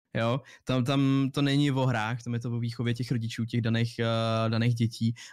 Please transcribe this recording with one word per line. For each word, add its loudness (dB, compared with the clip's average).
Jo, 0
tam, 0
tam 2
to 0
není 4
o 2
hrách, 0
tam -6
je -2
to -6
o -2
výchově -2
těch -6
rodičů, -2
těch -2
daných, 0
eh, 0
daných 2
dětí 0